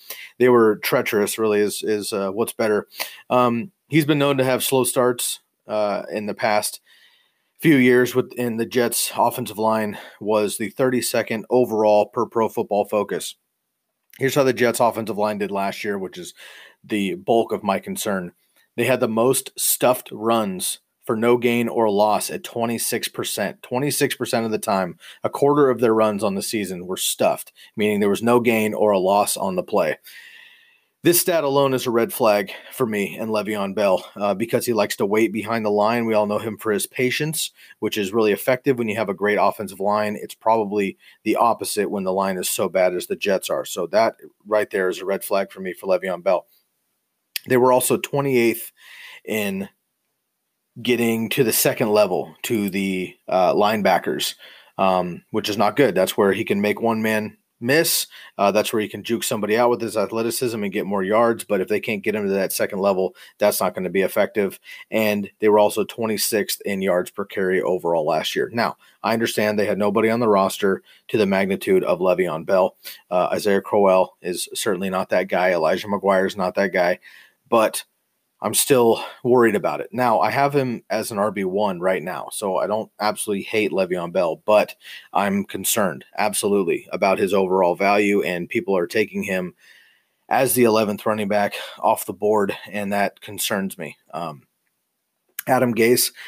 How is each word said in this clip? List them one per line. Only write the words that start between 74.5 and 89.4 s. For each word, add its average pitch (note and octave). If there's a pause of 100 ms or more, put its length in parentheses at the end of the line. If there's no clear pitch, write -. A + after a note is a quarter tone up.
certainly F#2+
not F#2+
that F#2+
guy. F#2
Elijah E2+
McGuire G2
is F#2+
not F2+
that G2
guy. F2+ (500)
But A2 (560)
I'm G#2+
still A#2 (200)
worried A#2+
about D#2+
it. -
Now, A#2
I G#2+
have C#3
him B2+
as G#2+
an G#2+
R G#2
B G2
one F#2+
right F2+
now, D#2+
so F#2+
I B1
don't G#2+ (100)
absolutely G2+
hate G#2+
Le'Veon F2
Bell, E2+
but G#2 (380)
I'm G2
concerned, F#2+ (140)
absolutely, G2+
about F#2+
his G2
overall F#2
value, G2+
and F2
people G2
are E2+
taking G2+
him F#2 (760)